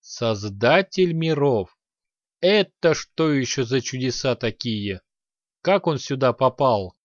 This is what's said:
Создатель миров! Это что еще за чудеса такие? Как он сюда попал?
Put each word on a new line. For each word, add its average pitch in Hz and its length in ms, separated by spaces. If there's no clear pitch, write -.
Создатель 117 1120
миров! 143 640
Это 185 540
что - 380
еще 131 320
за 127 160
чудеса 127 560
такие? 107 680
Как 185 280
он 147 100
сюда 131 340
попал? 120 720